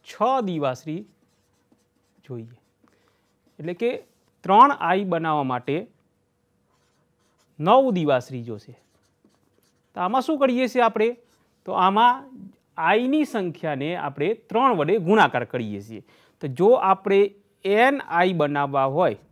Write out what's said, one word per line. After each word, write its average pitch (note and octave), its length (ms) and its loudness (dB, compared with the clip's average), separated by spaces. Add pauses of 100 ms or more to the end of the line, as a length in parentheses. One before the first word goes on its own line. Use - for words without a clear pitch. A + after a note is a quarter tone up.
છ - 100 -20 (280)
દિવાશ્રી D#3+ 640 -6 (1200)
જોઈએ. A#2 300 -16 (1000)
એટલે E3+ 160 -8
કે A#3 160 -2 (520)
ત્રણ A#3+ 360 6
આઈ F#3 260 -2
બનાવવા D#3+ 380 -2
માટે C#3 460 -6 (1700)
નવ B3 320 4
દિવાશ્રી C3+ 500 -2
જોશે. A2+ 300 -14 (1200)
તો - 60 -10
આમાં A3 220 -2
શું D4+ 160 -2
કરીએ B3+ 300 0
છીએ B3 140 0
આપણે? A3+ 340 0 (480)
તો F#3 80 -10
આમાં A#3 580 2 (460)
આઈની B3 480 0
સંખ્યાને E3 720 -6
આપણે D3+ 380 -6
ત્રણ B3 420 0
વડે E3 220 0
ગુણાકાર D#3+ 460 2
કરીએ G#2 380 -8
છીએ. A2 220 -18 (360)
તો D#3 60 -10
જો E3 280 2
આપણે G3 560 2 (340)
એન A#3+ 440 2
આઈ F3+ 240 2
બનાવવા C#3+ 520 0
હોય C3+ 320 0 (160)